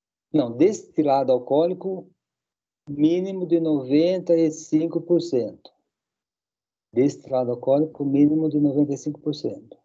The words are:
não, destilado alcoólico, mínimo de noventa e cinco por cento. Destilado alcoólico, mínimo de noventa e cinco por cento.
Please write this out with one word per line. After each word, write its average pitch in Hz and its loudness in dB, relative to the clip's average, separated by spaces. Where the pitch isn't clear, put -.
não, 123 0
destilado 139 0
alcoólico, 175 -2
mínimo 175 0
de 165 2
noventa 160 0
e 165 2
cinco 156 -4
por 175 0
cento. - -6
Destilado 131 0
alcoólico, 147 0
mínimo 147 2
de 147 0
noventa 143 2
e 135 -4
cinco 147 -10
por 147 -6
cento. - -10